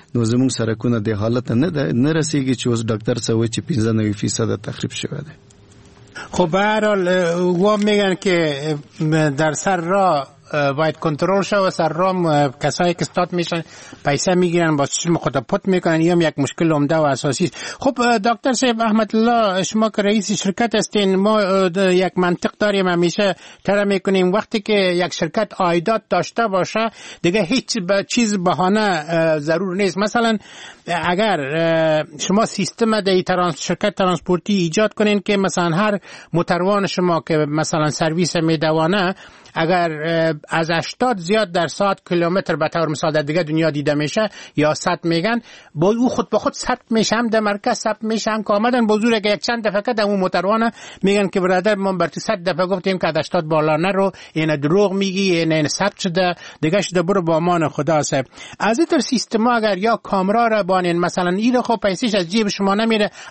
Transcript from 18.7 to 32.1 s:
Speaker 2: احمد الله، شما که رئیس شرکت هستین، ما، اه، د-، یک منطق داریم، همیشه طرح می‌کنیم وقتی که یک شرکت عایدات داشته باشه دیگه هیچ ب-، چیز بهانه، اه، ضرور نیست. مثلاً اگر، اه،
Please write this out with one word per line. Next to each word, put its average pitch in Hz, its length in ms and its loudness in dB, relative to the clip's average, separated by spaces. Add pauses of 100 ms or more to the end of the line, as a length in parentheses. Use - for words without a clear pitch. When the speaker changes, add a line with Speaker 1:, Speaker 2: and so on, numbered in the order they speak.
Speaker 2:
احمد 220 360 2
الله، 220 460 2
شما 220 260 0
که 208 140 -2
رئیس 208 300 0
شرکت 208 420 -2
هستین، 202 420 2
ما، 214 220 2
اه، 190 300 2
د-، 175 100 -4
یک 185 380 2
منطق 180 340 0 (100)
داریم، 202 280 2
همیشه 175 460 2 (300)
طرح 202 200 2
می‌کنیم 190 480 2
وقتی 220 280 -2
که 214 120 -4
یک 180 400 2
شرکت 202 460 -2
عایدات 180 520 0
داشته 190 360 0
باشه 196 440 -2 (320)
دیگه 190 200 2
هیچ 233 360 -2
ب-، 196 240 0
چیز 220 320 0
بهانه، 185 460 2
اه، 165 580 0
ضرور 170 380 -2
نیست. 190 220 0
مثلاً 220 400 0 (480)
اگر، 175 540 0
اه، 156 800 0